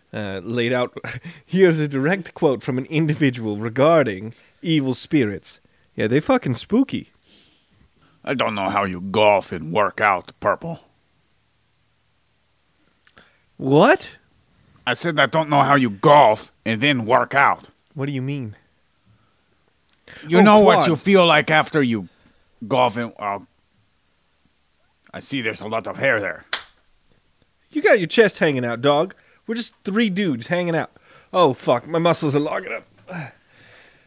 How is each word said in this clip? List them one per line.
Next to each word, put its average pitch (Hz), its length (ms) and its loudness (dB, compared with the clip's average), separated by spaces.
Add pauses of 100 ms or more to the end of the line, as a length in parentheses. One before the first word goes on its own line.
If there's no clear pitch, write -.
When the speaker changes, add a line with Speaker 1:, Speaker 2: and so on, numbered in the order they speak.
(120)
Speaker 1:
uh, 98 320 -10
laid 120 300 -2
out. 123 200 -4 (280)
<laughs> - 240 -20
Here's 175 340 2
a 151 80 -2
direct 147 460 -4
quote 131 280 -2
from 127 140 -4
an 135 100 -6
individual 143 680 -2
regarding 117 800 0 (260)
evil 147 320 0
spirits. 113 680 -4 (340)
Yeah, 113 120 -4
they 127 140 0
fucking 156 360 -2
spooky. - 560 -4 (1120)
Speaker 2:
I 143 100 -6
don't 113 200 -2
know 98 140 -4
how 101 160 -2
you 92 160 -6
golf 101 520 2
and 90 200 -10
work 104 300 -2
out, 95 360 0
Purple. 151 420 -4 (2750)
Speaker 1:
What? 165 600 2 (720)
Speaker 2:
I 123 80 -2
said 165 240 -4
I 143 80 4
don't 156 240 -2
know 139 120 4
how 139 120 4
you 131 160 2
golf 123 640 4 (120)
and 107 160 -4
then 131 260 0
work 120 280 0
out. 127 340 2 (260)
Speaker 1:
What 139 120 -6
do 143 60 -8
you 131 100 -6
mean? 131 340 -8 (1700)
Speaker 2:
You 165 120 2
Speaker 1:
Oh, 190 40 8
Speaker 2:
know 208 180 8
what 196 160 6
Speaker 1:
quads. 165 120 2
Speaker 2:
you 165 80 2
feel 185 300 2
like 151 240 2
after 156 320 2
you 113 260 -2 (580)
golf 120 300 0
and, 120 220 -8
uh, 101 220 -8 (1700)
I 90 80 -16
see 135 220 -8
there's 107 180 -6
a 98 60 -14
lot 110 200 -6
of 98 100 -12
hair 120 240 0
there. 87 240 -10 (1300)
Speaker 1:
You 302 100 -6
got 330 160 4
your 175 80 -2
chest 208 320 2
hanging 139 260 -2
out, 120 160 -6
dog. 147 340 0 (320)
We're 226 80 -6
just 233 200 -8 (100)
three 214 260 -2
dudes 175 360 -4
hanging 175 300 -4
out. 147 140 -6 (420)
Oh, 170 200 2
fuck. 123 340 -2
My 165 120 -4
muscles 160 380 0
are 143 40 2
logging - 320 -6
up. - 120 -12 (240)
<sighs> 156 240 -14 (760)